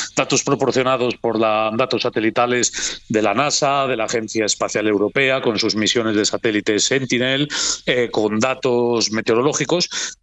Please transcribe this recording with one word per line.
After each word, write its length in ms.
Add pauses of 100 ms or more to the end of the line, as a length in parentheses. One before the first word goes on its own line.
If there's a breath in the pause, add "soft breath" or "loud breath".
(160 loud breath)
datos 280
proporcionados 720
por 240
la, 360
datos 280
satelitales 1080
de 120
la 120
nasa, 540
de 100
la 80
Agencia 400
Espacial 420
Europea, 540
con 180
sus 160
misiones 400
de 100
satélite 540
Sentinel, 680 (380 loud breath)
eh, 260
con 280
datos 720
meteorológicos, 1120